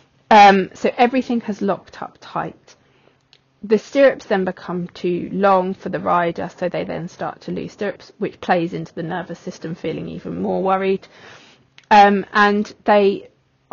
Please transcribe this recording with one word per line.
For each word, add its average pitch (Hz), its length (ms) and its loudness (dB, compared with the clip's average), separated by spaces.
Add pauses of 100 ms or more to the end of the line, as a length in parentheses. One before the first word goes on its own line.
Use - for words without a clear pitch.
(320)
Um, 202 420 8
so - 240 -2
everything 247 440 0
has 202 200 -8
locked - 400 -6
up - 180 -14
tight. - 560 -12 (880)
The 202 160 2
stirrups - 480 0
then 190 180 -2
become 180 440 -8
too - 440 -6
long 190 400 2
for - 160 -12
the 185 100 -6
rider, 180 560 -2
so 180 140 -6
they 160 140 -6
then 165 240 -10
start - 340 -12
to 170 100 -12
lose 180 200 -8
stirrups, - 480 -10
which - 200 -8
plays 180 360 -2
into 165 180 -12
the 170 80 -10
nervous 170 380 -10
system - 340 -12
feeling 175 340 -8
even 170 320 -12
more 185 220 -4
worried. 190 460 -2 (800)
Um, 202 420 6
and 208 400 2 (120)
they 202 460 2 (440)